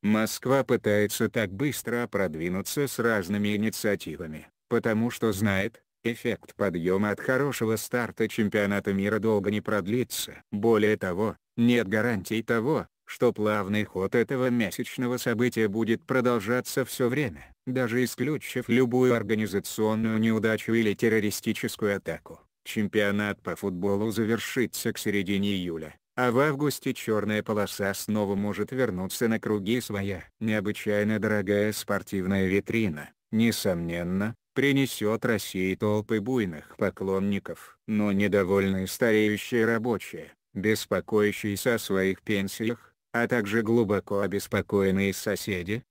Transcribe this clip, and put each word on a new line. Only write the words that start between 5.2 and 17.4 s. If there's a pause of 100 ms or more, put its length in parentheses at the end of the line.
знает, (220)
эффект
подъема
от
хорошего
старта
чемпионата
мира
долго
не
продлится. (100)
Более
того, (200)
нет
гарантий
того, (200)
что
плавный
ход
этого
месячного
события
будет
продолжаться
все
время. (140)